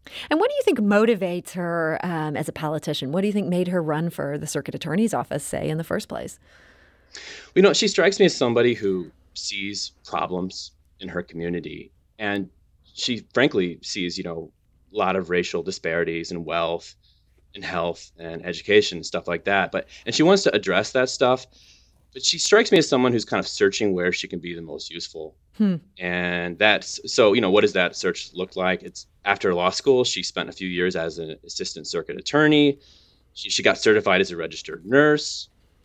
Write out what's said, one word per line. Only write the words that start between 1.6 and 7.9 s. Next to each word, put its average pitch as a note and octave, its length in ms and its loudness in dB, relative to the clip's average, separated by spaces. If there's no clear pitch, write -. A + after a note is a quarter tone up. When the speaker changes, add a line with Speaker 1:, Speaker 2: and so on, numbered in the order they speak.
Speaker 1:
um, D#3 340 -4
as D3+ 100 -4
a D#3+ 60 -8
politician? D3+ 580 -4
What F#3 100 0
do G3+ 60 0
you G#3 60 0
think G3 140 -2
made F3+ 220 0
her F3+ 120 0
run D#3 300 -2
for C#3+ 260 -4
the D3+ 80 -8
circuit D3 300 -6
attorney's F#3 400 0
office, C3+ 280 -4
say, - 260 -4
in D#3 100 -2
the E3 40 -6
first - 240 -4
place? - 300 -10
Speaker 2:
You F#3 80 8
know, G3 100 8
she A3+ 140 2
strikes F#3 320 4